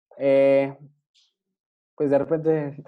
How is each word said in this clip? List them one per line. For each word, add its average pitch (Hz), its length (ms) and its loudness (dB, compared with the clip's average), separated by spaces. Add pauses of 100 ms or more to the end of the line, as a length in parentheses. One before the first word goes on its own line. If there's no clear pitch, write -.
(180)
Eh, 139 580 2 (1200)
pues, 147 140 -2
de 139 80 2
repente, 156 720 -2